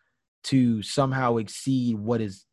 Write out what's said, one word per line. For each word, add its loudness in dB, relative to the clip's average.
to 4
somehow 0
exceed -2
what -2
is -8